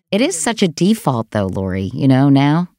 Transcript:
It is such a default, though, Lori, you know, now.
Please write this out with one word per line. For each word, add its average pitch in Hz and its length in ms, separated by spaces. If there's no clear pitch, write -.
It 202 80
is 320 200
such 226 220
a 185 60
default, 151 640
though, 101 160
Lori, 95 440
you 139 140
know, 135 220
now. 143 400